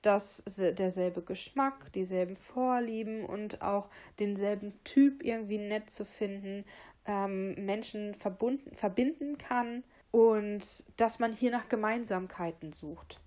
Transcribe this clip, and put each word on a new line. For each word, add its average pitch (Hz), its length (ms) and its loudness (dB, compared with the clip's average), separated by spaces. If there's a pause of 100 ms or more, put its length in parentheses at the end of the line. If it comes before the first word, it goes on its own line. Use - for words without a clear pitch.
dass 208 440 4
se-, 190 280 0
derselbe 185 480 0
Geschmack, 269 720 -4
dieselben 185 420 -2
Vorlieben 226 880 -2
und 208 360 -6
auch 202 280 -2 (300)
denselben 202 540 -2 (100)
Typ 277 400 6
irgendwie 220 340 -2
nett 208 320 -4
zu - 160 -8
finden, 196 600 -6 (400)
ähm, 196 600 -2
Menschen 208 500 -4
verbunden, 233 600 -2
verbinden 277 600 0
kann 240 460 -2 (280)
und 214 760 4 (120)
dass 220 220 2
man 226 140 2
hier 240 180 2
nach 240 160 -2
Gemeinsamkeiten 190 1040 -2
sucht. - 540 -14